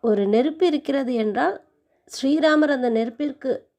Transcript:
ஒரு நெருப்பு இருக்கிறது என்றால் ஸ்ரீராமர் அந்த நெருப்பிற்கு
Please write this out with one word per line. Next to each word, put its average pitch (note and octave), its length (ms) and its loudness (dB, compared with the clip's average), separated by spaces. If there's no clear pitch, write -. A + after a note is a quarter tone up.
ஒரு G#3 260 0
நெருப்பு D4 400 2
இருக்கிறது C#4 480 -2
என்றால் G3+ 460 -2
ஸ்ரீராமர் D4+ 640 2
அந்த B3+ 200 0
நெருப்பிற்கு A#3+ 720 -4